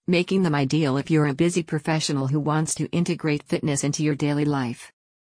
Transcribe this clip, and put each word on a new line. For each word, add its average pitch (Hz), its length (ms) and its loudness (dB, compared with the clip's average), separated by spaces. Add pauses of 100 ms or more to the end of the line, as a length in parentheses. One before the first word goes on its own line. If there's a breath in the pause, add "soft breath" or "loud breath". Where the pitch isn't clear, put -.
making 180 360 2
them 160 120 2
ideal 143 400 2
if 139 160 -2
you're 151 160 4
a 143 60 0
busy 170 280 2
professional 156 640 -2
who 147 120 0
wants 151 360 -2
to 151 180 -4
integrate 160 500 -2
fitness 147 400 -2
into 147 180 -2
your 151 140 0
daily 147 300 0
life. 135 440 -4 (340)